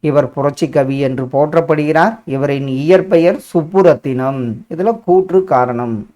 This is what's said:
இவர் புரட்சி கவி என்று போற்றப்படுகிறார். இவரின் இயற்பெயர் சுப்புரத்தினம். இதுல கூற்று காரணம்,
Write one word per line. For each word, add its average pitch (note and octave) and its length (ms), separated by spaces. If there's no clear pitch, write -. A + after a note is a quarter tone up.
இவர் C#3+ 320
புரட்சி C#3+ 360
கவி C3+ 300
என்று C3+ 260
போற்றப்படுகிறார். D3+ 1000
இவரின் C#3 420
இயற்பெயர் E3+ 720
சுப்புரத்தினம். C#3 1000
இதுல F#3 220
கூற்று F#3 400
காரணம், A#2+ 720